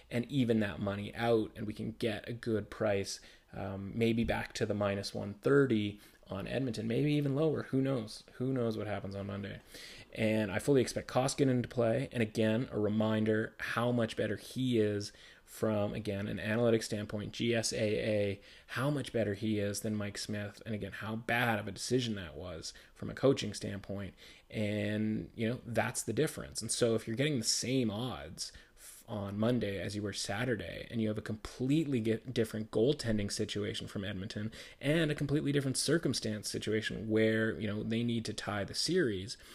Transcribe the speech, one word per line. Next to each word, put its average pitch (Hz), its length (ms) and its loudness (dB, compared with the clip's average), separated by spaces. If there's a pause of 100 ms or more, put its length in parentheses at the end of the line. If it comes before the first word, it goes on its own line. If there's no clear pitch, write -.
(100)
and 120 200 -2
even 117 300 4
that 101 200 -2
money 101 340 -2
out, 117 400 4
and 110 120 -8
we 107 80 -6
can 113 240 -6
get 107 280 -2
a 120 60 -6
good 110 380 -2
price, 101 500 0 (340)
um, 98 400 -6
maybe 113 300 4
back 110 300 -2
to 117 100 -2
the 104 80 0
minus 101 400 0
one 104 300 -6
thirty 120 580 4 (300)
on 95 180 -6
Edmonton, 120 380 -2
maybe 135 260 2
even 143 220 2
lower. 151 360 2
Who 135 120 4
knows? 131 400 -2 (120)
Who 131 180 -2
knows 117 260 0
what 104 80 -4
happens 98 280 -4
on 98 120 -6
Monday? 101 320 -6 (560)
And 110 360 2
I 104 100 0
fully 139 200 6
expect - 300 -2
Koskinen 135 400 4
into 123 180 2
play. 120 440 2
And 120 100 0
again, 110 500 2
a - 60 -2
reminder 110 800 2
how 120 320 0
much 117 260 0
better 107 200 0
he 123 420 0
is 104 340 2 (320)
from, 107 480 0
again, 104 360 -2
an 107 100 -4
analytic 113 460 4
standpoint, 104 480 -4
G 117 200 0
S 113 200 0
A - 40 -4
A, 107 640 2 (280)
how 131 220 0
much 135 220 -2
better 104 220 2
he 107 240 0
is 101 220 0
than 107 160 -2
Mike 101 220 -4
Smith. 104 460 -6
And 113 100 -4
again, 98 260 -6
how 110 160 -4
bad 117 420 2
of 104 80 -4
a 98 60 -6
decision 120 420 0
that 85 220 -8
was 87 360 -10 (220)
from 107 160 -8
a 107 40 -8
coaching 131 380 2
standpoint. 101 600 -8 (340)
And, 107 840 0
you 113 140 -2
know, 123 180 -2
that's 113 360 0
the 110 100 -4
difference. 113 500 -2
And 113 80 -6
so 117 240 2
if 107 140 0
you're 110 80 -2
getting 143 220 2
the 110 60 -2
same 123 460 2
odds 98 640 -6 (580)
on 101 280 -4
Monday 107 400 2
as 101 160 -4
you 104 80 -2
were 101 100 -4
Saturday, 104 800 -4
and 113 120 -2
you 107 60 2
have 107 100 0
a 107 40 -4
completely 131 800 0
ge-, 110 320 0
different 110 380 -2
goaltending 110 600 2
situation 104 580 -4
from 101 160 -6
Edmonton 104 480 -6 (280)
and 151 300 2
a 147 60 -2
completely 143 360 0
different 135 240 0
circumstance 117 720 0
situation 107 640 -2
where, 110 500 4
you 107 60 -2
know, 104 160 -2
they 113 220 0
need 117 220 0
to 107 60 -4
tie 101 320 -4
the 104 100 -8
series. 123 600 0 (180)